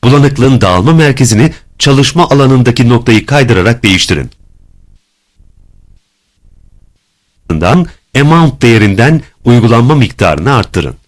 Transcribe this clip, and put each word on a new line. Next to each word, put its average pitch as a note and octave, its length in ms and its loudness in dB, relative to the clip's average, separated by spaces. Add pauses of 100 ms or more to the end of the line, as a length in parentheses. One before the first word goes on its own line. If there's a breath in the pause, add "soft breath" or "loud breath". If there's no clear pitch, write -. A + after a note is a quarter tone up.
Bulanıklığın C3+ 560 2
dağılma F#2+ 320 0
merkezini C#3+ 600 0 (260 loud breath)
çalışma C#3 500 0
alanındaki B2+ 600 0
noktayı A#2 380 0
kaydırarak A#2 560 0
değiştirin. F2 480 -2 (3250)
Ardından F#2 360 0 (340 loud breath)
amount D#3+ 420 0
değerinden A#2 600 0 (220 loud breath)
uygulanma A#2+ 500 2
miktarını G2+ 600 -2
arttırın. E2 420 -4 (120)